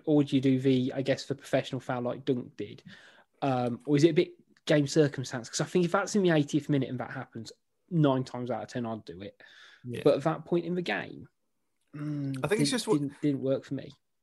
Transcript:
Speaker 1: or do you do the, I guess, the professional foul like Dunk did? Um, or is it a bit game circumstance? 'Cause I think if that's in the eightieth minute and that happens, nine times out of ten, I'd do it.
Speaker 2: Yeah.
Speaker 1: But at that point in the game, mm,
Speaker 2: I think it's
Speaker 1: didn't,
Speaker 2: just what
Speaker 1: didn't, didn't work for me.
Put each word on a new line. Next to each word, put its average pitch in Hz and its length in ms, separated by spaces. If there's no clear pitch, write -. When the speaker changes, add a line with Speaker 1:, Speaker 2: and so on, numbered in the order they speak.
Speaker 1:
or 147 180
do 139 120
you 131 60
do 131 180
the, 131 360
I 139 60
guess, 131 240
the 135 100
professional - 460
foul 123 200
like 123 240
Dunk 123 320
did? 110 260
Um, 123 440
or 147 120
is 143 60
it 170 80
a - 20
bit - 180
game 151 220
circumstance? 135 640
'Cause - 120
I 156 40
think 180 200
if 165 60
that's 196 240
in 202 80
the 175 80
eightieth 147 380
minute 131 200
and 127 100
that 117 120
happens, 113 400
nine 143 320
times 123 260
out 110 140
of 110 60
ten, 123 160
I'd 113 200
do 85 160
it. 101 180
Speaker 2:
Yeah. 120 180
Speaker 1:
But 139 140
at 139 60
that 160 220
point 170 200
in 170 100
the 180 60
game, 175 460
mm, 147 480
Speaker 2:
I 147 40
think 208 140
it's 143 80
Speaker 1:
didn't, - 20
Speaker 2:
just 240 160
what 175 120
Speaker 1:
didn't, 139 220
didn't 139 200
work 131 240
for - 100
me. - 160